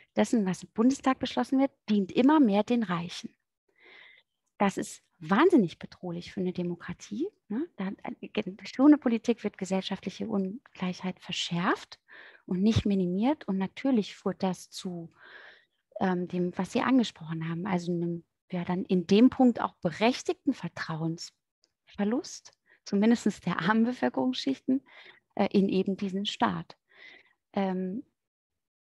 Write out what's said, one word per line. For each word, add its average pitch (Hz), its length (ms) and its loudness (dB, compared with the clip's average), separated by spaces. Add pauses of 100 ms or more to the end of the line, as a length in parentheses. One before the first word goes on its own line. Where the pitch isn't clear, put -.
(180)
dessen, 214 280 2
was 185 180 -4
im - 100 -16
Bundestag 262 460 0
beschlossen 254 400 -2
wird, 269 120 2 (180)
dient 202 220 0
immer 311 280 6
mehr 208 240 4
den 240 200 0
Reichen. 175 500 -8 (1200)
Das 196 200 0
ist - 240 -8 (180)
wahnsinnig 214 600 4
bedrohlich - 540 -12
für 190 80 -6
eine 180 120 -2
Demokratie, 180 720 -8 (200)
ne? 269 200 -6 (100)
Da, 190 140 -6 (300)
äh, 190 60 -14
ge-, - 160 -4 (120)
durch - 200 -18
so 262 100 4
eine 294 120 10
Politik 233 460 0
wird - 140 -6
gesellschaftliche 190 680 -6
Ungleichheit 190 920 -6
verschärft - 800 -4 (460)
und 180 160 -4
nicht 214 240 2
minimiert. 196 640 0
Und 190 100 -2
natürlich 202 580 -2
führt - 280 -6
das 185 260 -4
zu, 170 420 -12 (880)
ähm, 180 280 0
dem, 180 300 -2
was 185 140 -4
Sie 233 100 0
angesprochen 165 680 0
haben, 170 160 -6
also 180 260 -2
einem, 170 320 -4 (280)
ja, 175 140 -4
dann 185 200 -4
in 180 220 0
dem 226 220 8
Punkt 247 320 4
auch - 140 -4
berechtigten 233 800 -2
Vertrauensverlust, - 2000 -8 (320)
zumindest 214 640 2
der 175 160 -2
armen 220 240 4
Bevölkerungsschichten, 254 1000 -2 (500)
äh, 202 160 2
in 196 180 4
eben 190 280 0
diesen 196 280 -4
Staat. 180 520 -4 (760)
Ähm, 190 500 -4 (880)